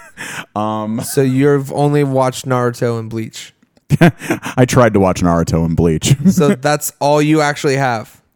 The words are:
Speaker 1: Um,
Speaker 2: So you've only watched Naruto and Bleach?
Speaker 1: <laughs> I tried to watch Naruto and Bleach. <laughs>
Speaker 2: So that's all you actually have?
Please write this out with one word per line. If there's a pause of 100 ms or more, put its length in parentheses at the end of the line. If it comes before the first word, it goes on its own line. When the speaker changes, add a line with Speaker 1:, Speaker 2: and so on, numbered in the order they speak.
(540)
Speaker 1:
Um,
Speaker 2:
So
you've
only
watched
Naruto
and
Bleach? (240)
Speaker 1:
<laughs>
I
tried
to
watch
Naruto
and
Bleach.
<laughs>
Speaker 2:
So
that's
all
you
actually
have? (140)